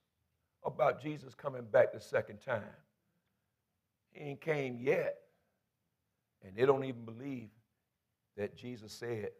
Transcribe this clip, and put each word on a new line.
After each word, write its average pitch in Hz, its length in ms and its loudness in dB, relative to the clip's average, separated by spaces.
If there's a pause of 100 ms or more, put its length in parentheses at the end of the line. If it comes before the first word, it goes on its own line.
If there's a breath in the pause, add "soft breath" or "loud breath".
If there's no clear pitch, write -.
(640)
about 143 360 2
Jesus 135 340 -8
coming 131 300 -6
back 110 280 6
the 107 80 -10
second 113 400 -2
time? 113 220 -2 (1500)
He - 80 -16
ain't 143 200 -8
came 139 400 0
yet. 151 380 2 (1200)
And 95 140 -14
they 120 100 4
don't 135 180 6
even 120 200 -6
believe 113 460 -10 (880)
that 101 180 -4
Jesus 113 380 -12
said 117 480 -4